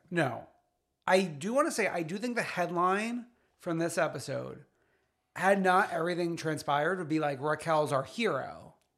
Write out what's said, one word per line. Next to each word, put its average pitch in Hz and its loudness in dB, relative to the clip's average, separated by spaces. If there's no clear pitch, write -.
No. 131 0
I 190 6
do 165 -4
wanna 294 2
say, 202 0
I 175 -2
do 165 -4
think 240 -4
the 233 0
headline 190 0
from 165 -4
this 165 0
episode, 143 -4
had 190 4
not 185 4
everything 170 -2
transpired, 156 0
would 165 -6
be, 156 0
like, 143 -2
"Raquel's 151 2
our 135 0
hero." 143 -4